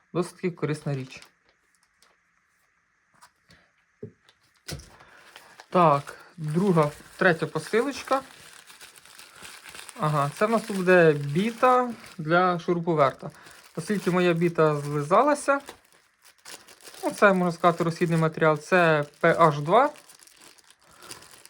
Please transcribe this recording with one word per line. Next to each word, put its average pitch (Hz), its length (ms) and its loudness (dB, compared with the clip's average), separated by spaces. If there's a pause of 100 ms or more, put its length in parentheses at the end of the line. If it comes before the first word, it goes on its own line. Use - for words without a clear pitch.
(140)
Досить 175 220 -6
таки 185 160 -6
корисна 151 420 -6
річ. 127 300 -10 (4000)
Так, 156 460 2 (220)
друга, 160 540 0 (260)
третя 175 300 0
посилочка. 247 760 -4 (1800)
Ага, 147 360 -2
це 214 100 -2
в 208 40 0
нас 220 140 0
тут 208 140 -8
буде 175 360 4
біта 226 800 0 (240)
для 175 420 0
шуруповерта. 165 720 -2 (440)
Оскільки 185 360 -4
моя 180 220 2
біта 165 420 0
злизалася, 196 840 0 (1400)
ну, 320 80 -4
це, 196 220 4
можна 180 180 0
сказати, 170 320 0
розхідний 165 360 -2
матеріал, 160 380 0
це 160 480 2 (140)
П 165 200 4
Аш 151 200 4
два 208 300 2 (1600)